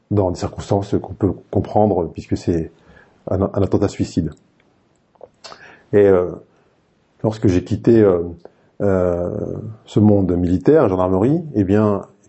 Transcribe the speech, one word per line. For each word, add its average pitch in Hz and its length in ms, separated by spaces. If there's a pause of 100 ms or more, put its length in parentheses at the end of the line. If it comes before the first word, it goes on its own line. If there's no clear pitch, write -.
(120)
dans 101 200
des 82 60
circonstances 101 640
qu'on - 120
peut 90 200 (160)
comprendre 95 600
puisque - 260
c'est 80 340 (600)
un, 95 100
un 95 200
attentat 98 260
suicide. - 440 (1600)
Et, 104 140
euh, 90 240 (960)
lorsque 110 240
j'ai 90 160
quitté, 113 380
euh, 90 220 (580)
euh, 90 760 (280)
ce - 140
monde 101 360
militaire, 95 540
gendarmerie, 95 540 (120)
eh 104 80
bien, 101 380 (280)